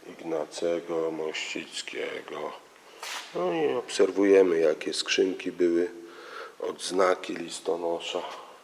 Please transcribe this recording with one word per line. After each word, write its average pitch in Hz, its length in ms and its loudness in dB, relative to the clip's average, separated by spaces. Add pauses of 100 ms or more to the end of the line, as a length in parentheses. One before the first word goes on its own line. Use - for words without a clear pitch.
Ignacego 82 1040 -4
Mościckiego. 78 1400 -8 (800)
No 175 180 0
i 147 220 0
obserwujemy, 95 840 6
jakie 78 360 2
skrzynki - 580 0
były, 87 380 2 (720)
odznaki 92 760 0
listonosza. 85 880 -4 (420)